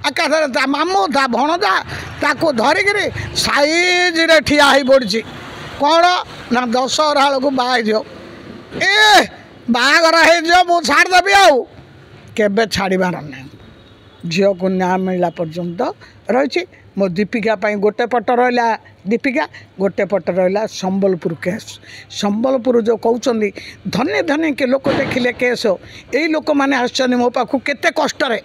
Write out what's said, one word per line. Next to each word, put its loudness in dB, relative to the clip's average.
ଏକାଥରେ 0
ତା -2
ମାମୁଁ, 0
ତା 2
ଭଣଜା 0
ତାକୁ 0
ଧରିକିରି 0
ସାଇଜରେ 2
ଠିଆ 4
ହେଇ 4
ପଡ଼ିଛି। 2
କ'ଣ 4
ନା, 2
ଦଶହରା 0
ବେଳକୁ 0
ବାହା 0
ହେଇଯିବ। 0
ଏ, 2
ବାହାଘର 2
ହେଇଯିବ, 4
ମୁଁ 2
ଛାଡ଼ିଦେବି। 2
ଆଉ 6
କେବେ 2
ଛାଡ଼ିବାର 0
ନାହିଁ। -18
ଝିଅକୁ 0
ନ୍ୟାୟ 0
ମିଳିଲା 0
ପର୍ଯ୍ୟନ୍ତ -6
ରହିଛି। 0
ମୋ 2
ଦୀପିକା -2
ପାଇଁ -2
ଗୋଟେ 0
ପଟ -2
ରହିଲା 2
ଦୀପିକା, -2
ଗୋଟେ -2
ପଟ -4
ରହିଲା 0
ସମ୍ବଲପୁର -2
କେସ୍। -8
ସମ୍ବଲପୁର 0
ଯେଉଁ 0
କହୁଛନ୍ତି, -2
ଧନୀ -2
ଧନୀ -2
କି -2
ଲୋକ 0
ଦେଖିଲେ -2
କେସ୍, 0
ଏଇ 0
ଲୋକମାନେ 0
ଆସିଛନ୍ତି 0
ମୋ 2
ପାଖକୁ -2
କେତେ -2
କଷ୍ଟରେ। -2